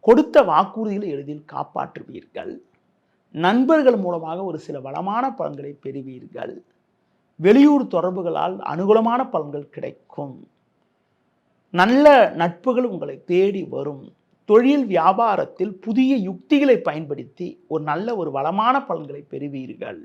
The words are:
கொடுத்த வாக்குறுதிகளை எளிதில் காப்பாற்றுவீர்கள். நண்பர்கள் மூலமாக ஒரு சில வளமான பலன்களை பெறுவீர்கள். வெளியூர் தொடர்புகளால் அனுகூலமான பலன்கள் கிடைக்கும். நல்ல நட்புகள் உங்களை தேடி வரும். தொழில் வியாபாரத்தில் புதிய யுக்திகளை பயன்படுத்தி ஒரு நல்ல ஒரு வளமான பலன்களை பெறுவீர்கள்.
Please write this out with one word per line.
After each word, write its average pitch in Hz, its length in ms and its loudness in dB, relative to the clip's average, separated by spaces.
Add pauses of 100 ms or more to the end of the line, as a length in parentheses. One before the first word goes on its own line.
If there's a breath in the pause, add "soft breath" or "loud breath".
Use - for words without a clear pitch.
கொடுத்த 285 440 6
வாக்குறுதிகளை 202 640 -2
எளிதில் 147 380 -12
காப்பாற்றுவீர்கள். - 1000 -12 (800)
நண்பர்கள் 247 680 2
மூலமாக 170 360 -6 (100)
ஒரு 156 180 -8
சில 143 200 -10
வளமான 190 380 -6 (140)
பலன்களை 143 340 -10 (120)
பெறுவீர்கள். 135 680 -14 (920)
வெளியூர் 277 480 6
தொடர்புகளால் 175 640 -4 (180)
அனுகூலமான 220 480 2 (100)
பலன்கள் 147 440 -8
கிடைக்கும். 135 600 -14 (1400)
நல்ல 240 320 4 (360)
நட்புகள் 175 500 -2
உங்களை 151 240 -10 (160)
தேடி 190 320 0 (100)
வரும். 139 300 -10 (460)
தொழில் 254 440 6
வியாபாரத்தில் 190 800 0 (120)
புதிய 254 260 2 (160)
யுக்திகளை 262 500 2 (100)
பயன்படுத்தி 147 600 -8 (260)
ஒரு 156 160 -4
நல்ல 175 180 -4 (140)
ஒரு 151 160 -6
வளமான 202 380 0 (120)
பலன்களை 147 340 -10 (120)
பெறுவீர்கள். 135 720 -12